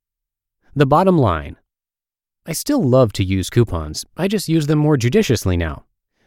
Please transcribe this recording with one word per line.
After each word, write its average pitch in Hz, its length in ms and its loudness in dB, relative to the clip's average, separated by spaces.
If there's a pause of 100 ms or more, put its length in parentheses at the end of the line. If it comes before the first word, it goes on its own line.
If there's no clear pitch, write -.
(760)
The 139 120 2
bottom 170 320 2
line. 78 380 -2 (880)
I 165 80 -10
still 285 280 -2
love 127 320 4
to 101 100 -2
use 95 280 -2
coupons. 80 540 -2 (120)
I 170 100 -2
just 196 220 -4
use 160 160 0
them 151 140 0
more 151 180 2
judiciously 120 580 0
now. 82 280 -4 (440)